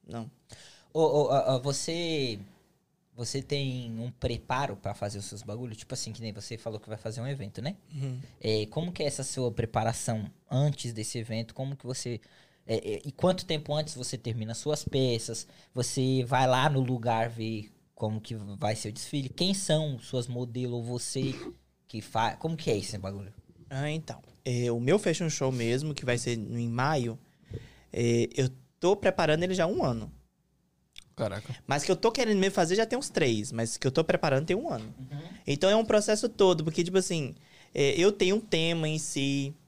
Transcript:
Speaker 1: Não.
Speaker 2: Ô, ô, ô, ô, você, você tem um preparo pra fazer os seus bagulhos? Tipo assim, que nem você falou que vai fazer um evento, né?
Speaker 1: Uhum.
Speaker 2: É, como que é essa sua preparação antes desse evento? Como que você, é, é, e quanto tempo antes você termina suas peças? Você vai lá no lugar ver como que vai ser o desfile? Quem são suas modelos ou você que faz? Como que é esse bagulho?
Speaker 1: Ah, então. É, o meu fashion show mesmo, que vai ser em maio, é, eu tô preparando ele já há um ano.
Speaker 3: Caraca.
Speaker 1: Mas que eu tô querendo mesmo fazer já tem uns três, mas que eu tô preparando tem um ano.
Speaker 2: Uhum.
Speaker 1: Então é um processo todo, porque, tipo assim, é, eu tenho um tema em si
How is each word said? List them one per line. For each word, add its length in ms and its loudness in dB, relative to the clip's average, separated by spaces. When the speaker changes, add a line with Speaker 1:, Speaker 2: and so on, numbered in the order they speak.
Speaker 1:
Não. 240 -12
Speaker 2:
Ô, 80 4
ô, 220 6
ô, 220 4
ô, 60 0
você, 760 -2
você 280 -6
tem 580 -4
um 120 -6
preparo 680 -2
pra 160 -6
fazer 260 -6
os 60 -10
seus 180 -12
bagulhos? 320 -8
Tipo 180 -12
assim, 200 -6
que 80 -12
nem 100 -8
você 260 -10
falou 220 -8
que 80 -18
vai 100 -8
fazer 220 -8
um 80 -6
evento, 340 -8
né? 140 -6
Speaker 1:
Uhum. 240 -6
Speaker 2:
É, 280 2
como 260 -4
que 100 -4
é 20 0
essa 200 -2
sua 260 -2
preparação 800 -2
antes 440 0
desse 260 -6
evento? 340 -6
Como 220 -6
que 100 -18
você, 360 -6
é, 120 0
é, 260 -4
e 80 -8
quanto 340 2
tempo 300 -2
antes 180 -4
você 240 -8
termina 360 -6
suas 320 -4
peças? 600 0
Você 500 2
vai 220 4
lá 220 6
no 100 2
lugar 480 2
ver 420 -6
como 280 -4
que 140 -10
vai 400 -4
ser 140 -8
o 40 -10
desfile? 340 -6
Quem 280 0
são 440 0
suas 280 -4
modelos 480 -4
ou 80 -4
você 500 -4
que 120 -8
faz? 380 -2
Como 180 -4
que 140 -2
é 80 4
esse 220 -6
bagulho? 340 -8
Speaker 1:
Ah, 180 -4
então. 320 -6
É, 260 2
o 80 2
meu 200 6
fashion 320 2
show 200 0
mesmo, 440 0
que 100 -6
vai 120 2
ser 200 -2
em 320 -4
maio, 480 0
é, 440 4
eu 140 4
tô 160 4
preparando 480 2
ele 120 0
já 80 2
há 40 4
um 160 0
ano. 280 -2
Speaker 3:
Caraca. 400 -4
Speaker 1:
Mas 180 2
que 80 2
eu 40 6
tô 160 4
querendo 260 2
mesmo 160 4
fazer 220 4
já 100 4
tem 120 -2
uns 120 -4
três, 420 2
mas 240 -2
que 120 -2
eu 40 2
tô 120 2
preparando 420 2
tem 100 0
um 160 -4
ano. 140 -6
Speaker 2:
Uhum. 200 -10
Speaker 1:
Então 220 4
é 60 6
um 100 4
processo 440 4
todo, 340 6
porque, 200 2
tipo 140 2
assim, 360 0
é, 260 4
eu 120 8
tenho 240 4
um 40 2
tema 480 0
em 120 0
si 540 0